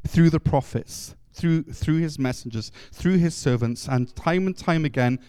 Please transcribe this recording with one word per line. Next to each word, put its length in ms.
through 240
the 100
prophets, 760
through, 300
through 340
his 200
messengers, 540
through 240
his 180
servants, 540
and 260
time 320
and 80
time 300
again, 440